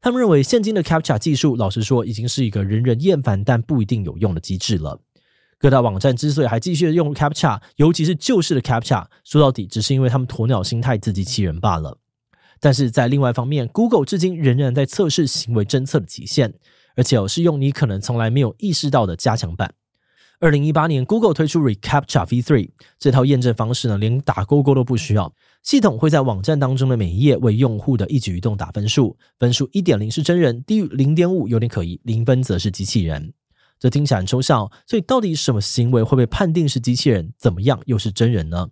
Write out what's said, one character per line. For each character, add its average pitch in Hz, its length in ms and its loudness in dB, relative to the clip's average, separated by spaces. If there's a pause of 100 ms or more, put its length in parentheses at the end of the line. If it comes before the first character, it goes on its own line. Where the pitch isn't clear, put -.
他 254 100 -2
们 254 100 -2
认 240 80 2
为 147 140 4
现 233 180 2
今 214 140 -2
的 190 80 0
captcha 160 340 0
技 143 200 0
术， 139 180 2
老 110 160 -2
实 107 140 -2
说 117 200 0
已 104 80 -8
经 110 160 -6
是 131 160 -2
一 110 60 -2
个 98 140 -2
人 107 180 0
人 123 180 0
厌 165 220 2
烦 101 220 0
但 117 180 2
不 139 180 0
一 104 40 2
定 104 200 -2
有 82 140 -8
用 98 160 0
的 80 60 -4
机 92 180 -8
制 104 180 -2
了。 73 240 -6 (580)
各 143 120 4
大 131 100 4
网 107 180 0
站 131 160 2
之 147 160 -2
所 143 140 0
以 - 20 0
还 117 140 0
继 175 140 -4
续 156 180 0
用 156 220 0
captcha， 147 440 0 (180)
尤 151 140 4
其 160 140 0
是 175 100 0
旧 190 280 0
式 160 120 -2
的 131 60 0
captcha， 117 460 -2 (180)
说 - 160 2
到 139 100 6
底 110 160 -6
只 110 140 -6
是 135 140 0
因 131 80 2
为 127 80 2
他 131 80 0
们 127 100 -4
鸵 - 180 -4
鸟 113 160 0
心 117 200 -4
态 117 160 0
自 101 160 -4
欺 95 100 -2
欺 101 200 -4
人 82 140 -4
罢 90 200 0
了。 76 180 -8 (640)
但 143 140 4
是 123 160 0
在 120 180 2
另 139 100 2
外 131 120 2
一 - 20 0
方 123 160 -4
面， 139 200 -2
Google 220 360 2
至 196 140 -4
今 180 180 0
仍 135 220 2
然 131 160 0
在 139 100 2
测 175 240 -2
试 143 180 0
行 - 280 -4
为 107 100 2
侦 131 220 -2
测 147 120 -2
的 98 60 -2
极 - 220 -16
限， 117 260 0 (420)
而 127 80 0
且 120 140 2
哦， 98 100 2
是 165 160 -2
用 165 160 2
你 139 140 0
可 - 140 -2
能 98 120 -2
从 120 200 -4
来 113 100 0
没 123 120 0
有 117 180 0
意 208 120 -4
识 151 200 -2
到 127 160 2
的 85 100 -4
加 110 180 0
强 85 220 -6
版。 - 160 -6 (680)
二 165 120 4
零 143 140 2
一 156 80 0
八 156 140 2
年， 139 180 0
Google 214 280 2
推 156 140 0
出 160 140 0
reCAPTCHA 123 680 0
V 120 120 0
three， 120 280 0 (280)
这 143 120 2
套 127 140 4
验 135 160 2
证 123 140 2
方 113 180 -2
式 123 160 -4
呢， 104 80 0
连 113 240 0
打 - 240 -2
勾 147 180 2
勾 139 120 4
都 127 100 2
不 123 120 -2
需 - 180 -2
要， 98 180 0 (300)
系 285 180 2
统 165 180 2
会 156 120 2
在 147 100 2
网 110 220 -2
站 147 180 0
当 135 160 0
中 131 120 0
的 127 80 0
每 98 140 -2
一 92 100 -2
页 139 180 4
为 113 160 2
用 113 240 2
户 127 180 0
的 101 120 -2
一 143 100 0
举 92 180 -4
一 87 40 -4
动 104 160 -2
打 87 140 -8
分 104 180 -4
数， 113 280 0 (220)
分 123 140 2
数 131 200 -2
一 202 80 -2
点 165 180 2
零 107 120 -4
是 160 120 -4
真 175 160 2
人， 127 260 0
低 214 140 0
于 202 100 0
零 135 260 2
点 175 180 2
五 147 160 -2
有 117 100 0
点 117 100 0
可 104 140 -4
疑， 87 220 -8
零 113 200 -2
分 127 180 2
则 101 160 0
是 101 120 -2
机 95 140 -6
器 98 180 0
人。 78 300 -6 (460)
这 127 120 0
听 143 140 0
起 139 100 0
来 98 60 0
很 92 60 -4
抽 123 140 0
象 127 220 2
哦， 101 100 -8 (140)
所 233 120 -2
以 190 40 -2
到 254 180 0
底 190 140 -2
什 147 200 -2
么 107 60 0
行 120 300 0
为 120 120 4
会 113 140 2
被 127 100 6
判 165 260 0
定 160 160 2
是 127 120 -2
机 123 160 0
器 135 140 2
人， 95 280 0
怎 113 140 2
么 87 100 -6
样 120 240 0
又 117 120 0
是 104 120 -4
真 113 200 0
人 87 180 -2
呢？ 85 240 -4